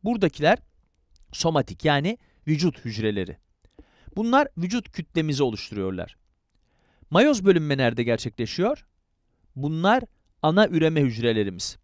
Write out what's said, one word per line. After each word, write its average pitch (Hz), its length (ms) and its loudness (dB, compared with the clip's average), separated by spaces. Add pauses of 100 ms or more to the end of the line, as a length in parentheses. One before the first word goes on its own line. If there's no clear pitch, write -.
Buradakiler 190 540 0 (720)
somatik 160 520 -2
yani 156 340 0 (280)
vücut 156 380 -2
hücreleri. 104 520 -4 (800)
Bunlar 247 320 2 (100)
vücut 185 340 -6
kütlemizi 151 500 -4
oluşturuyorlar. 95 760 -6 (920)
Mayoz 214 340 4
bölünme 160 320 4
nerede 123 260 0
gerçekleşiyor? 120 840 -4 (720)
Bunlar 165 480 0 (380)
ana 180 260 4
üreme 160 320 2
hücrelerimiz. 110 840 -2